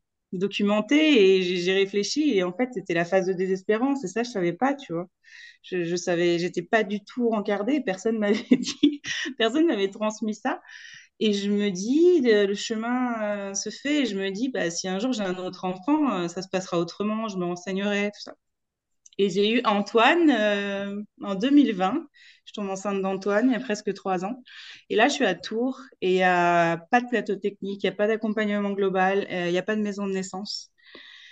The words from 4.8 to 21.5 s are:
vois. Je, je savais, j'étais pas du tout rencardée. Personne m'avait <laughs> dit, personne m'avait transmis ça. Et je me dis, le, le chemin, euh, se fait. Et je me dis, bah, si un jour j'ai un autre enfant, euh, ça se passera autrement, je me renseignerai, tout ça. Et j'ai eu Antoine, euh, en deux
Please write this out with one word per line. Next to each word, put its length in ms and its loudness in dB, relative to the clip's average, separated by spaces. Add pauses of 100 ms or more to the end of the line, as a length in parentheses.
vois. 140 -6 (540)
Je, 220 -4
je 120 -2
savais, 420 0
j'étais 240 -4
pas 220 0
du 200 -6
tout 240 -2
rencardée. 540 0
Personne 360 -4
m'avait 200 2 (120)
<laughs> 0 -
dit, 520 2 (340)
personne 300 2
m'avait 240 0
transmis 440 -4
ça. 260 -4 (600)
Et 140 4
je 160 -2
me 200 0
dis, 520 4
le, 240 4
le 80 -2
chemin, 960 -4
euh, 40 -12
se 140 -8
fait. 340 -2
Et 40 0
je 100 -6
me 140 -4
dis, 180 -4
bah, 220 -2
si 180 -8
un 100 -2
jour 140 -2
j'ai 100 -4
un 140 -4
autre 300 -8
enfant, 460 0
euh, 160 -2
ça 120 -8
se 80 -10
passera 300 -4
autrement, 500 -4
je 80 -10
me 80 -2
renseignerai, 680 -2
tout 80 -20
ça. 120 -16 (840)
Et 120 4
j'ai 200 2
eu 140 2
Antoine, 680 4
euh, 720 0 (200)
en 120 -4
deux 160 -2